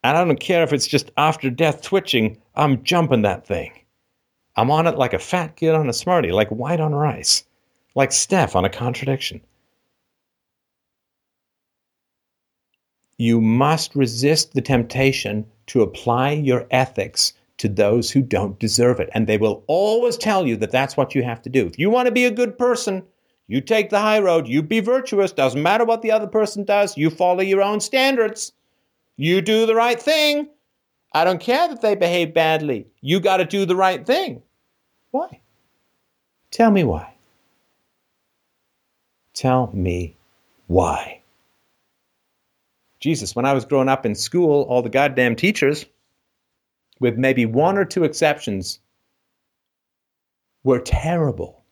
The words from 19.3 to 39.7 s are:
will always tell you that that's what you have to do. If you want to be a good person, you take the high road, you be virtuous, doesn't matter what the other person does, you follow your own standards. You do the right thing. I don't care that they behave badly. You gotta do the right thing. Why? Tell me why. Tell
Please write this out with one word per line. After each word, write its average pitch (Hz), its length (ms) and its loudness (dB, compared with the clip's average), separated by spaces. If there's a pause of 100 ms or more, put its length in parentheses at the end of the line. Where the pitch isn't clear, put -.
will 104 300 0
always 220 500 0
tell 190 300 0
you 113 100 0
that 104 140 -4
that's 135 260 -2
what 135 160 -2
you 127 100 -2
have 120 200 -6
to 127 60 -12
do. 127 180 2
If - 100 -10
you 170 120 0
want 247 180 2
to 240 40 2
be 247 140 2
a 247 60 2
good 226 260 -2
person, 226 460 -2 (440)
you 123 140 -2
take 214 280 0
the 202 100 2
high 214 200 2
road, 165 280 2
you 139 160 0
be 220 160 0
virtuous, 214 520 0
doesn't 135 300 0
matter 208 240 2
what 226 160 0
the 214 100 -2
other 214 160 0
person 208 360 -2
does, 202 340 0
you 151 120 2
follow 180 320 0
your 190 200 2
own 208 200 0
standards. 262 720 -2 (640)
You 170 240 2
do 220 240 2
the 220 100 2
right 233 260 0
thing. 294 480 0 (640)
I 160 120 2
don't 180 180 0
care 294 260 0
that 285 140 -8
they 208 140 2
behave 175 380 -2
badly. 156 540 0 (140)
You 165 180 0
gotta 185 260 0
do 196 200 -2
the 180 100 0
right 185 300 0
thing. 294 360 -2 (680)
Why? - 300 -6 (1120)
Tell 226 200 4
me 196 120 4
why. 87 320 -4 (2250)
Tell 127 400 0